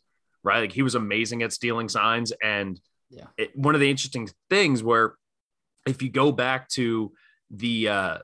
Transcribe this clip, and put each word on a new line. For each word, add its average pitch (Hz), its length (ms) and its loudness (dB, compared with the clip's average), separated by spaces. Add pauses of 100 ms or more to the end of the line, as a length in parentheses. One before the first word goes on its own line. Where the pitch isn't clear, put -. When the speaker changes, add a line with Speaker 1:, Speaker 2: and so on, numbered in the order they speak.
(440)
Speaker 1:
right? 101 160 4
Like, 104 120 -2
he 131 120 0
was 123 100 0
amazing 113 480 -2
at 113 100 -2
stealing 117 380 -4
signs. 113 420 0 (120)
And 101 360 -2 (300)
Speaker 2:
Yeah. - 160 -20 (140)
Speaker 1:
it, 107 160 -4
one 143 180 2
of 147 80 4
the 139 80 4
interesting 131 400 -4 (220)
things 156 320 2
where 113 320 2 (720)
if 131 160 -4
you 127 80 -4
go 139 200 4
back 131 380 -2
to 113 420 -2 (380)
the, 110 380 -2
uh, 95 360 0